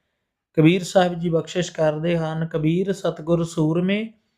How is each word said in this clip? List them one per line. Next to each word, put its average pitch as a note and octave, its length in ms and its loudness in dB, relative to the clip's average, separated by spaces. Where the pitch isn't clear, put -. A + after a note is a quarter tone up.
ਕਬੀਰ E3+ 260 4
ਸਾਹਿਬ F3+ 300 2
ਜੀ E3+ 140 -4
ਬਖਸ਼ਿਸ਼ E3 440 -2
ਕਰਦੇ D#3+ 460 0
ਹਨ, D#3+ 340 -4
"ਕਬੀਰ E3+ 400 0
ਸਤਿਗੁਰ E3 520 -2
ਸੂਰਮੇ, F3+ 680 -2